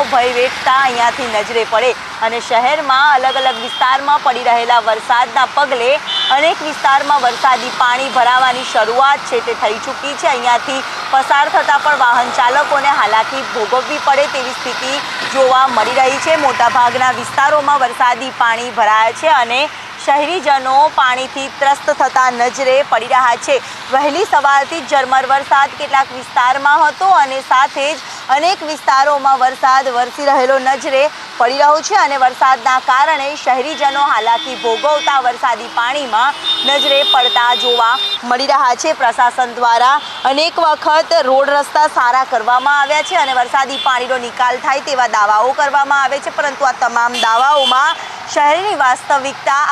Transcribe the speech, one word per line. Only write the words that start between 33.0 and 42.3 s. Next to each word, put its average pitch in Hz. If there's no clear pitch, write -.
શહેરીજનો 277
હાલાકી 233
ભોગવતા 277
વરસાદી 240
પાણીમાં 254
નજરે 277
પડતા 247
જોવા 240
મળી 247
રહ્યા 254
છે. 311
પ્રશાસન 240
દ્વારા 240
અનેક 320
વખત 320
રોડ 277
રસ્તા 302
સારા 254